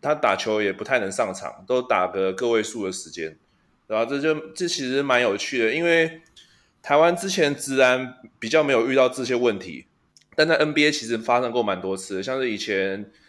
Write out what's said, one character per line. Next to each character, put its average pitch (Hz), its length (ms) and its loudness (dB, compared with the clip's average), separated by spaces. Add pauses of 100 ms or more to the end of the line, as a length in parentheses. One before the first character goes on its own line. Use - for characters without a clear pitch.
他 147 140 0
打 113 220 0
球 107 260 -2
也 101 100 0
不 95 120 -8
太 131 160 0
能 98 100 -4
上 95 240 -4
场， 90 320 -14
都 127 160 0
打 101 240 0
个 95 260 -2
个 120 160 -4
位 113 140 2
数 104 240 -8
的 92 60 -6
时 82 180 -12
间， 80 260 -12 (520)
对 107 80 -4
吧？ 113 80 0
这 139 160 -4
就， 156 160 0 (140)
这 180 180 -6
其 147 200 -4
实 135 140 0
蛮 127 180 2
有 107 160 2
趣 127 220 -4
的， 113 160 2
因 160 100 -2
为 160 360 2 (600)
台 - 160 2
湾 170 200 6
之 185 120 -6
前 160 240 2
自 139 240 -4
然 127 380 4 (240)
比 113 100 -6
较 156 140 4
没 143 100 2
有 117 160 4
遇 131 60 0
到 131 140 6
这 127 160 -6
些 123 100 -2
问 120 240 2
题， 87 280 -14 (500)
但 156 100 4
在 165 80 4
N 151 180 2
B 147 140 4
A 151 60 2
其 147 120 -6
实 113 140 -4
发 120 220 2
生 123 100 -2
过 120 100 0
蛮 98 200 0
多 95 160 -4
次 95 220 -8
的， 95 40 -6
像 131 180 -4
是 127 80 -2
以 107 80 -4
前 98 540 -4 (180)